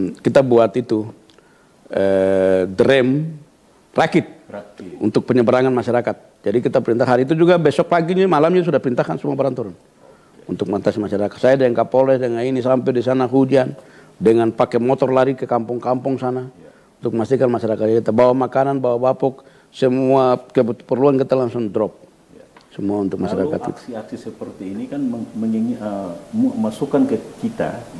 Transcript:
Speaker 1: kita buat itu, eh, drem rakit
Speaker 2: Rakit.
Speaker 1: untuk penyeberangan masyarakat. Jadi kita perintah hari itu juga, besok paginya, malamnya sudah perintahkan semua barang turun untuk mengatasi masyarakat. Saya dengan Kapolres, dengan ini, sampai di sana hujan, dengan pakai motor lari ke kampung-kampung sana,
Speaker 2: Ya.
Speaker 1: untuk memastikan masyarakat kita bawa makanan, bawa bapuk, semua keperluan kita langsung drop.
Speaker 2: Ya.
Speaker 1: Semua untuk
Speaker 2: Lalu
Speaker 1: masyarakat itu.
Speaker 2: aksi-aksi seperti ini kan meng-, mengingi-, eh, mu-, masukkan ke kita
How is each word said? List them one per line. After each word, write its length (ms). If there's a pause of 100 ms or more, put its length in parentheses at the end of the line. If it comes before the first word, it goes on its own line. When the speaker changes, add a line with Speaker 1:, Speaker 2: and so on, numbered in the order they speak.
(180)
Speaker 1:
kita 240
buat 320
itu, 320 (880)
eh, 720
drem 720 (560)
rakit 320 (240)
Speaker 2:
Rakit. 480
Speaker 1:
untuk 320
penyeberangan 400
masyarakat. 720
Jadi 160
kita 240
perintah 240
hari 160
itu 160
juga, 160
besok 320
paginya, 400
malamnya 400
sudah 160
perintahkan 320
semua 240
barang 160
turun 200 (680)
untuk 240
mengatasi 320
masyarakat. 400
Saya 160
dengan 240
Kapolres, 400
dengan 240
ini, 160
sampai 320
di 80
sana 320
hujan, 480 (400)
dengan 320
pakai 320
motor 320
lari 240
ke 80
kampung-kampung 720
sana, 400
Speaker 2:
Ya. 160 (240)
Speaker 1:
untuk 160
memastikan 320
masyarakat 560
kita 80
bawa 240
makanan, 480
bawa 320
bapuk, 320 (240)
semua 640 (160)
keperluan 640
kita 240
langsung 320
drop. 240 (400)
Speaker 2:
Ya. 80 (320)
Speaker 1:
Semua 320
untuk 160
Speaker 2:
Lalu 80
Speaker 1:
masyarakat 320
itu. 80
Speaker 2:
aksi-aksi 480
seperti 460 (100)
ini 160
kan 80
meng-, 400
mengingi-, 400
eh, 320 (240)
mu-, 240
masukkan 480
ke 160 (160)
kita 480 (140)